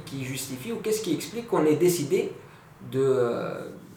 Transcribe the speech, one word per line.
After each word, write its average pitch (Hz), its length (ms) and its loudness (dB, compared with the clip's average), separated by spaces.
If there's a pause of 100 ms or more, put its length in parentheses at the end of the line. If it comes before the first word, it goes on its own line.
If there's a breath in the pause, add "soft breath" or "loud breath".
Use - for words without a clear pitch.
qui 135 200 -6
justifie 131 480 -6
ou 208 40 -4
qu'est-ce 214 240 -2
qui 170 120 0
explique 220 340 -6
qu'on 160 180 4
ait 151 120 6
décidé 175 560 2 (580 loud breath)
de... 131 100 0
Euh, 120 680 2 (280)